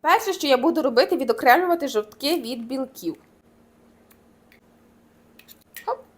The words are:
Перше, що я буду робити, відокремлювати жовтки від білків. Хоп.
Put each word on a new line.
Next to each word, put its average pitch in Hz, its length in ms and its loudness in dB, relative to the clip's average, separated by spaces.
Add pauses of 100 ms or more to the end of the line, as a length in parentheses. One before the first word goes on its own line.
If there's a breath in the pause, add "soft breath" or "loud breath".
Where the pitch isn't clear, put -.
Перше, 381 320 2
що 339 140 -4
я 269 100 4
буду 294 260 2
робити, 262 340 2
відокремлювати 277 720 2
жовтки 262 520 -4
від 233 260 -10
білків. 262 500 -8 (2750)
Хоп. - 120 -6 (200)